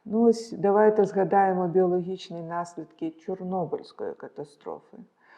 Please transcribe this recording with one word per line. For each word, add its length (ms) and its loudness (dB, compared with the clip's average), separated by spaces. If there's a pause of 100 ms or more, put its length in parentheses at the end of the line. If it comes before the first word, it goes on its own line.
Ну, 180 0
ось 300 2
давайте 520 4
згадаємо 640 2
біологічні 720 -2
наслідки 680 -8
Чорнобильської 1040 -8
катастрофи. 840 -16 (420)